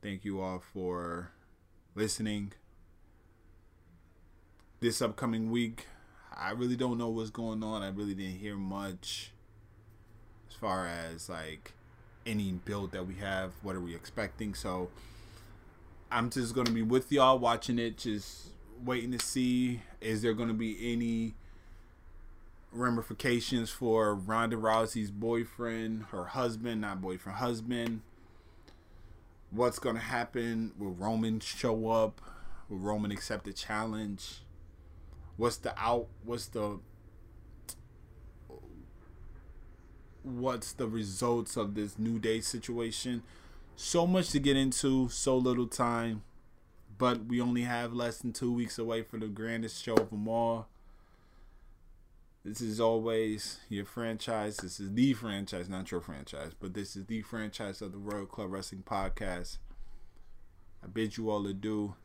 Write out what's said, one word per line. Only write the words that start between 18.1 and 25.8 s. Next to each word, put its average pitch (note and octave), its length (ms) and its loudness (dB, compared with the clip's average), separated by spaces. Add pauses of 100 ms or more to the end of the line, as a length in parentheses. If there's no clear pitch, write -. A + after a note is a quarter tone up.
waiting B2 280 0
to B2 80 0
see, B2 640 4 (180)
is A2 220 0
there A2+ 120 6
gonna A#2 200 2
be A2 380 -2
any A#2 420 2 (1400)
ramifications A#2 960 2
for A2 460 4
Ronda A2 420 2
Rousey's A2 540 4
boyfriend, A2+ 1000 0